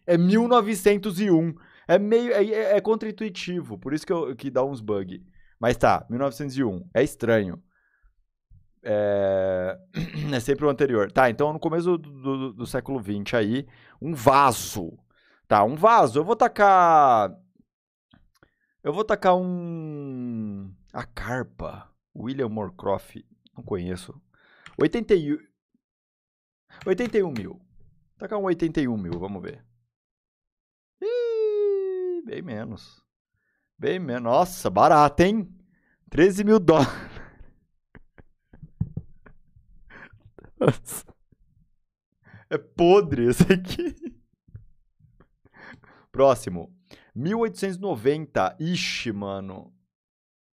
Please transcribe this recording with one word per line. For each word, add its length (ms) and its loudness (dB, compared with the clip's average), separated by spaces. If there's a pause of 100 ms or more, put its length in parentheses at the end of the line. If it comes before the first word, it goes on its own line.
é 120 4
mil 320 4
novecentos 720 2
e 100 2
um. 240 2 (320)
É 100 6
meio, 360 2
é, 120 4
é, 320 0
é 40 2
contraintuitivo, 1000 -4
por 140 -6
isso 120 -6
que 60 -6
eu, 240 -2
que 160 -10
dá 140 0
uns 160 -8
bug. 440 -6 (320)
Mas 200 0
tá, 320 2
mil 100 -6
novecentos 380 -4
e 80 0
um. 280 -6
É 80 4
estranho. 640 -2 (1200)
É, 960 0 (140)
<clears throat> 420 -6
é 60 -2
sempre 240 -2
o 40 4
anterior. 400 0
Tá, 200 4
então 240 0
no 60 -10
começo 380 -2
do, 0 -
do, 560 -8
do 140 -10
século 320 -6
vinte 340 -6
aí, 320 0 (360)
um 120 -6
vaso. 800 2 (560)
Tá, 160 6
um 140 0
vaso. 420 4
Eu 60 0
vou 100 0
tacar, 1000 4 (1500)
eu 80 -4
vou 140 -2
tacar 320 2
um, 1400 -8 (160)
a 140 -10
carpa. 840 -10 (260)
William 340 -6
Moorcroft, 720 -8 (320)
não 80 -18
conheço. 580 -8 (580)
Oitenta 360 0
e, 200 -4 (1500)
oitenta 320 -2
e 60 2
um 80 -4
mil. 280 -12 (600)
Tacar 180 -8
um 60 -4
oitenta 380 -2
e 60 0
um 100 -2
mil, 200 -6
vamos 240 -10
ver. 240 -16 (1400)
Ih, 1200 -2
bem 180 -10
menos. 600 -12 (760)
Bem 180 -2
menos. 260 -6
Nossa, 460 0
barato, 540 6
hein? 260 0 (600)
Treze 340 2
mil 160 6
dólares. 540 2 (3500)
Nossa. 460 -2 (1400)
É 80 -4
podre 680 2
esse 260 4
aqui. 440 -2 (2250)
Próximo. 600 2 (420)
Mil 260 -4
oitocentos 380 -4
e 40 -14
noventa. 800 -2
Ixi, 520 -6
mano. 640 -10 (800)